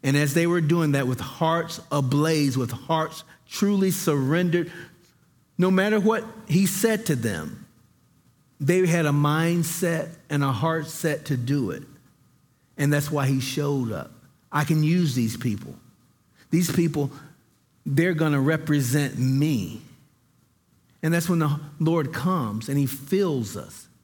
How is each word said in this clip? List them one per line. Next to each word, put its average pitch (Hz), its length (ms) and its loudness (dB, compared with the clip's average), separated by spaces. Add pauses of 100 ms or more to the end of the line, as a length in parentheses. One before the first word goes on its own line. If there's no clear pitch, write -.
And 139 140 2
as 143 180 2
they 170 140 2
were 175 140 2
doing 160 320 2
that 139 140 0
with 127 120 -2
hearts 165 600 -2 (100)
ablaze, 143 680 2
with 120 140 -2
hearts 160 520 -4 (260)
truly 196 420 2
surrendered, 160 800 0 (880)
no 180 120 4
matter 202 300 4
what 214 260 2 (220)
he 185 180 4
said 220 420 0
to 151 80 2
them, 98 500 -6 (960)
they 180 260 4
had 170 180 2
a 147 60 2
mindset 160 1000 0 (200)
and 143 140 0
a 135 80 0
heart 160 360 -2
set - 380 -4
to 139 120 -2
do 120 340 -2
it. - 120 -10 (920)
And 143 160 2
that's 147 180 0
why 143 160 0
he 131 140 2
showed 139 500 -2
up. 80 200 -10 (400)
I 147 120 0
can 156 200 2
use 160 320 2
these 117 200 0
people. - 400 -4 (760)
These 170 220 2
people, 151 400 0 (760)
they're 165 280 2
gonna 151 260 2
represent 147 800 0
me. 131 640 0 (1200)
And 160 100 0
that's 170 140 0
when 170 120 2
the 147 200 2 (200)
Lord 160 340 0
comes 123 560 -2
and 139 80 0
he 143 80 2
fills 139 720 -2
us. - 300 -16 (160)